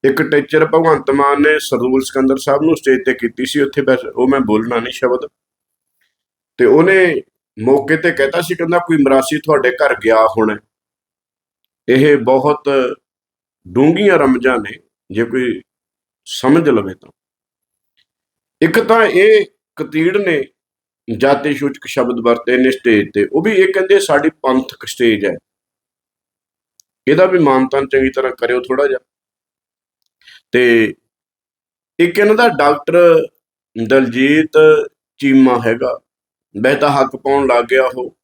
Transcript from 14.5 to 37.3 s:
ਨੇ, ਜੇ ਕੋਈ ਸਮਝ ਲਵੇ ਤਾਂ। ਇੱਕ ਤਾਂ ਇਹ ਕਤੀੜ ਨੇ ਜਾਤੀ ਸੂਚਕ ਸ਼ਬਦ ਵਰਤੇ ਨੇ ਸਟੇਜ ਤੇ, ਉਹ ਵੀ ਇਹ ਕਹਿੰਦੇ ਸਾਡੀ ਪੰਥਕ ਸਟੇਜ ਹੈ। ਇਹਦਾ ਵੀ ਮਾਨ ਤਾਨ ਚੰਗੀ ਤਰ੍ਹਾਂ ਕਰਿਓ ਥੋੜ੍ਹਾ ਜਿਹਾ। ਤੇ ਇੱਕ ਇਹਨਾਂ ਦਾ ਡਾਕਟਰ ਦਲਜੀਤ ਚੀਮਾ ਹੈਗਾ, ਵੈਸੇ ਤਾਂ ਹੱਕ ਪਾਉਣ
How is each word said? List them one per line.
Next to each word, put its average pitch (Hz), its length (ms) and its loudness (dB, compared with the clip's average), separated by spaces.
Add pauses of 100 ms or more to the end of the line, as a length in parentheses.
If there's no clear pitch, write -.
ਨੇ, 104 200 -10 (320)
ਜੇ 107 140 -4
ਕੋਈ 117 380 -6 (600)
ਸਮਝ 151 440 0
ਲਵੇ 98 260 -2
ਤਾਂ। - 160 -20 (1500)
ਇੱਕ 160 180 2
ਤਾਂ 220 260 2
ਇਹ 196 400 2 (300)
ਕਤੀੜ 156 400 -2
ਨੇ 175 260 -2 (760)
ਜਾਤੀ 143 380 0
ਸੂਚਕ 139 320 -8
ਸ਼ਬਦ 120 380 -4
ਵਰਤੇ 120 320 0
ਨੇ 127 140 2
ਸਟੇਜ 107 440 0
ਤੇ, 101 180 -2
ਉਹ 151 100 -2
ਵੀ 220 100 -2
ਇਹ 190 200 2
ਕਹਿੰਦੇ 190 280 2
ਸਾਡੀ 151 300 0
ਪੰਥਕ - 560 -4
ਸਟੇਜ 110 380 -2
ਹੈ। 90 100 -4 (1700)
ਇਹਦਾ 170 180 4
ਵੀ 180 120 0
ਮਾਨ 131 300 2
ਤਾਨ 139 200 -4
ਚੰਗੀ 131 220 0
ਤਰ੍ਹਾਂ 127 220 -4
ਕਰਿਓ 123 280 -4
ਥੋੜ੍ਹਾ 131 260 -4
ਜਿਹਾ। 131 120 -4 (1500)
ਤੇ 117 440 2 (1040)
ਇੱਕ 175 200 0
ਇਹਨਾਂ 208 160 2
ਦਾ 233 140 2
ਡਾਕਟਰ 160 800 2 (640)
ਦਲਜੀਤ 135 600 0 (680)
ਚੀਮਾ 135 480 2
ਹੈਗਾ, 120 340 -4 (640)
ਵੈਸੇ 131 140 0
ਤਾਂ 147 120 0
ਹੱਕ 135 260 -2
ਪਾਉਣ 139 300 -2